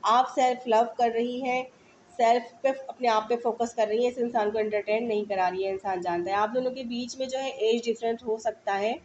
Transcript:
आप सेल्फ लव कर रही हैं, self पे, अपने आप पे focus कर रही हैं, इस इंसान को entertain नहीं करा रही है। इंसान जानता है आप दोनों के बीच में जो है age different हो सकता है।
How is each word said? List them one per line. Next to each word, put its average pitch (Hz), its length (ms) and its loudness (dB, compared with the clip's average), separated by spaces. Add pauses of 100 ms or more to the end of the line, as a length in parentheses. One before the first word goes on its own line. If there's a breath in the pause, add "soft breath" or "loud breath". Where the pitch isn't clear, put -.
आप 240 320 4
सेल्फ 254 320 2
लव 226 160 6 (140)
कर 233 120 4
रही 240 300 -2
हैं, 254 220 -2 (560 soft breath)
self 240 320 4 (120)
पे, 269 60 4
अपने 262 400 -2
आप 214 200 2
पे 240 80 2
focus 233 380 -2
कर 214 140 2
रही 226 160 2
हैं, 247 80 2
इस 247 60 -10
इंसान 233 320 0
को 220 80 -2
entertain 214 460 0
नहीं 208 220 0
करा 190 220 0
रही 185 160 -2
है। 190 80 -2
इंसान 190 280 -4
जानता 175 300 -2
है 196 60 0
आप 214 140 0
दोनों 254 200 -2
के 254 140 -10
बीच 240 360 -8
में 262 80 -4
जो 262 100 -4
है 269 120 -4 (180)
age 233 160 2
different 233 420 -2
हो 220 120 -2
सकता 214 360 -4
है। 202 180 0 (120)